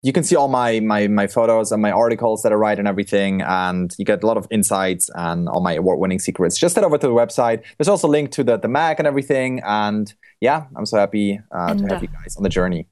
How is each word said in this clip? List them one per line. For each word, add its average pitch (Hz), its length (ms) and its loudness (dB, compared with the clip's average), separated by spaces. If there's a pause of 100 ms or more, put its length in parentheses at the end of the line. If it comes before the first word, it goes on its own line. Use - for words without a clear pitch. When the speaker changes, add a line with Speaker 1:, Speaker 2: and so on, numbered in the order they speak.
Speaker 1:
you 131 120 0
can 160 100 2
see 175 120 2
all 143 120 4
my, 120 320 2
my, 107 280 2
my 104 200 2
photos 113 440 2
and 107 100 0
my 104 100 2
articles 110 520 0
that 110 80 4
I 107 40 2
write 104 240 2
and 101 80 -2
everything, 98 540 -2
and 90 560 -2
you 101 80 -6
get 101 180 0
a 107 40 2
lot 110 100 0
of 98 120 -8
insights 95 640 -2
and 85 360 -4
all 90 120 -2
my 90 120 0
award-winning 92 460 0
secrets. 90 380 -2
Just 175 180 2
head 208 100 4
over 151 120 2
to 143 100 0
the 120 60 2
website. 117 500 2 (140)
There's 156 120 0
also 185 180 2
a 147 40 4
link 147 200 0
to 139 120 -4
the, 117 140 2
the 98 120 -4
Mac 156 300 0
and 151 80 2
everything, 135 580 -2
and 104 480 -2 (260)
yeah, 143 260 0 (100)
I'm 107 100 -6
so 110 120 0
happy, 101 440 0 (100)
uh, 87 160 -4
to 85 40 -2
Speaker 2:
And, 101 200 -2
Speaker 1:
have 92 80 -2
Speaker 2:
uh, - 20 -6
Speaker 1:
you 95 60 -8
guys - 300 -12
on 98 60 -4
the 95 60 2
journey. 90 420 -2